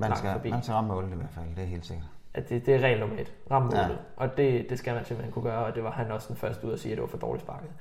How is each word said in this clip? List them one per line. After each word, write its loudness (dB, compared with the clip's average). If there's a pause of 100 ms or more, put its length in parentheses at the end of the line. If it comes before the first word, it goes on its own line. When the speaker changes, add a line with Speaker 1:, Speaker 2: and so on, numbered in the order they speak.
Speaker 1:
langt 2
Speaker 2:
skal, 0
Speaker 1:
forbi. 0
Speaker 2:
man 2
skal -2
ramme 4
målet 0
i -4
hvert -4
fald, -6 (100)
det -4
er -2
helt -4
sikkert. -6 (260)
Speaker 1:
At -4
det, 0
det 8
er 6
regel 6
nummer 0
et. -6 (180)
Ramme 6
Speaker 2:
Ja. 6
Speaker 1:
målet. 2 (180)
Og 0
det, 4
det -2
skal -2
man -2
simpelthen -4
kunne -2
gøre, 0
og -2
det -2
var -2
han -2
også -4
den -6
første -4
ud 0
at -2
sige, -4
at -2
det -2
var -2
for -6
dårligt -2
sparket. -8 (120)